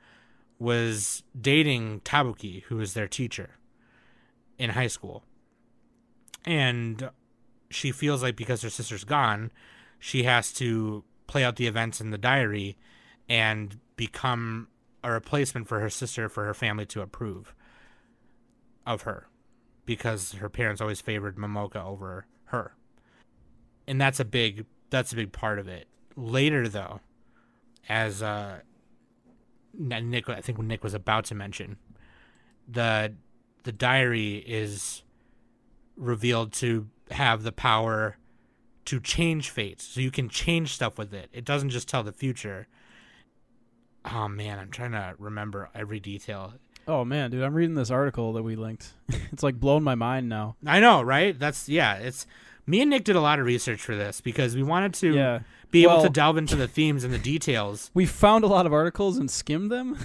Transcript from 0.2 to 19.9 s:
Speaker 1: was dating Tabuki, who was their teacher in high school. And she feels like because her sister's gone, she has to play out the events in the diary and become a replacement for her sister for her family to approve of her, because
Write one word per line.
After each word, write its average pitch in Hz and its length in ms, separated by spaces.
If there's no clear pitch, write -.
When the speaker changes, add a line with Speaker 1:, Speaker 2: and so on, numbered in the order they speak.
Speaker 1:
was 117 640
dating 127 640
Tabuki, 110 600
who 117 140
was 104 160
their 107 140
teacher - 440
in 117 140
high 123 160
school. - 360
And 123 640
she - 220
feels 147 300
like 123 140
because 117 260
her 113 80
sister's 104 340
gone, 117 480
she 131 240
has 120 300
to 110 500
play 139 160
out 120 120
the 120 120
events 113 340
in 110 100
the 107 60
diary 104 600
and 107 500
become 117 720
a 123 80
replacement 123 560
for 110 120
her 107 100
sister 113 400
for 104 160
her 104 80
family 107 320
to 104 160
approve 95 540
of 117 180
her, 98 240
because 110 480